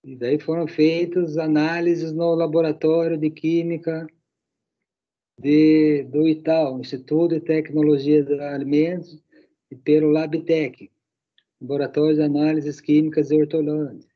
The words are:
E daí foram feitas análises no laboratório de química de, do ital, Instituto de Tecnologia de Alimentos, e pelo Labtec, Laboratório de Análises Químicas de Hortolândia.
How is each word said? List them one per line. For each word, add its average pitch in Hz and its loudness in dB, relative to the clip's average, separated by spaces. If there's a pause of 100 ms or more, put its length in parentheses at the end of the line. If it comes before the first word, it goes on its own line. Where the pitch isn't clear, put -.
E 131 -16
daí 123 -2
foram 160 -4
feitas 165 0
análises 160 0
no 165 0
laboratório 165 0
de 151 -2
química 165 -4 (1300)
de, 151 4
do 147 0
ital, 156 0
Instituto 156 -2
de 156 -4
Tecnologia 151 2
de 143 -2
Alimentos, 143 -4 (460)
e 127 -18
pelo 151 2
Labtec, 156 -2 (680)
Laboratório 143 0
de 151 2
Análises 147 0
Químicas 151 2
de 151 4
Hortolândia. 151 -2